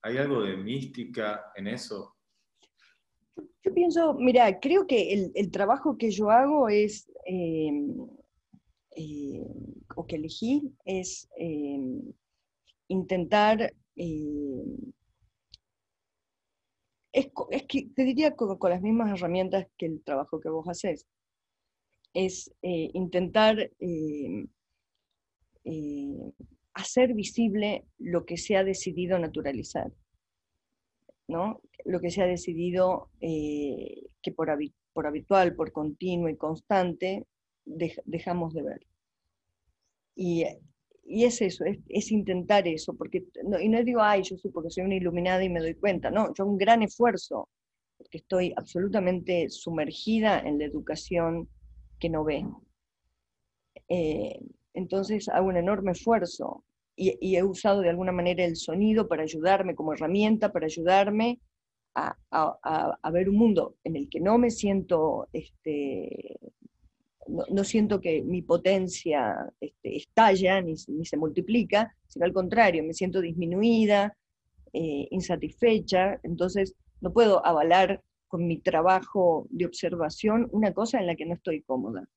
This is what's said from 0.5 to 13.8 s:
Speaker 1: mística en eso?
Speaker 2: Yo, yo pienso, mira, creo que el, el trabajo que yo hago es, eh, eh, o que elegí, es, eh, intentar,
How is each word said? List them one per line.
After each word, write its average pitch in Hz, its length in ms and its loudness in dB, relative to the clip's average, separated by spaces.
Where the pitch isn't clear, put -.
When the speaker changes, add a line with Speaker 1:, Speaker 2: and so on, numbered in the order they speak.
Speaker 1:
mística 110 880 -8
en 98 120 -8
eso? 104 460 -10
Speaker 2:
Yo, - 100 -16
yo 381 100 -2
pienso, 330 400 2
mira, 233 480 4
creo 370 260 2
que 202 280 2
el, 190 200 0
el 190 160 -2
trabajo 220 460 0
que 226 140 -2
yo 208 180 -2
hago 269 400 6
es, 208 420 0
eh, 165 460 -2
eh, 147 460 -10
o - 100 -8
que 170 100 -8
elegí, 247 540 -2
es, 185 420 -6
eh, 147 420 -4
intentar, 196 840 2